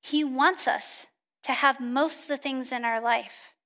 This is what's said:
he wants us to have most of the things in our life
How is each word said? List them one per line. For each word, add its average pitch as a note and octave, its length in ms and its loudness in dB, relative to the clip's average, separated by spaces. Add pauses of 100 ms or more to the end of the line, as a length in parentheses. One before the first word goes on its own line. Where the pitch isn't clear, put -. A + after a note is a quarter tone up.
he D4+ 240 0
wants C#4+ 420 2
us - 400 0 (360)
to C4+ 100 -2
have C4+ 260 4
most C4+ 440 0
of - 60 -10
the C#4+ 100 -2
things C4 340 -4
in A#3+ 120 -4
our A3+ 160 0
life A#3 540 -2 (120)